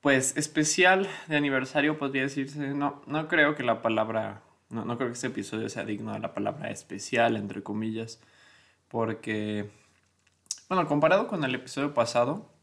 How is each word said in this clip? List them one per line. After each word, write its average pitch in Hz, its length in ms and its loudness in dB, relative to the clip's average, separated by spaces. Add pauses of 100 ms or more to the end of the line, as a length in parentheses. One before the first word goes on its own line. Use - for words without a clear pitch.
pues, 135 340 4
especial 180 720 4 (200)
de 151 100 0
aniversario, 143 600 2
podría 135 260 0
decirse. 139 500 -4
No, 143 340 -2
no 156 220 -4
creo 151 260 4
que 135 80 -4
la 117 180 2
palabra, 110 600 -2 (280)
no, 113 140 -8
no 120 140 -4
creo 127 100 -2
que 120 60 -4
este 123 140 -6
episodio 110 420 -6
sea 110 160 -8
digno 110 260 -6
de 107 80 -6
la 107 140 -8
palabra 104 380 -6
especial, - 680 0
entre 101 260 -6
comillas, 110 560 -6 (720)
porque, 107 800 -2 (1000)
bueno, 180 200 2
comparado 160 420 4
con 165 160 -2
el 127 100 -2
episodio 139 380 -4
pasado 123 580 0 (120)